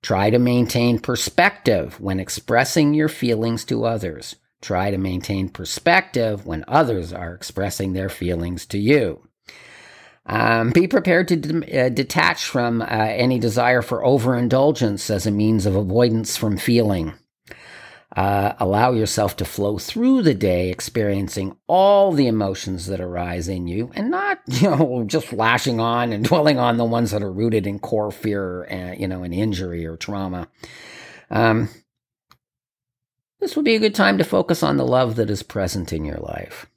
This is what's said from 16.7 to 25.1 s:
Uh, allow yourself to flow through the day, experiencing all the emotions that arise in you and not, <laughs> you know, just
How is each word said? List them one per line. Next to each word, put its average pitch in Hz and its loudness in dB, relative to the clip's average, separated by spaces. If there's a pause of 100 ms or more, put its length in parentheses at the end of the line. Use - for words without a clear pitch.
Uh, 98 0
allow 107 2
yourself 107 0
to - -4
flow 101 -2
through 247 2
the 156 4
day, 92 0
experiencing 98 -4 (120)
all 196 4
the 143 4
emotions 98 -2
that 95 -6
arise 87 -6
in 90 -4
you 107 -4
and 226 -4
not, 381 -2
<laughs> - -16
you 131 2
know, 127 2
just 131 -4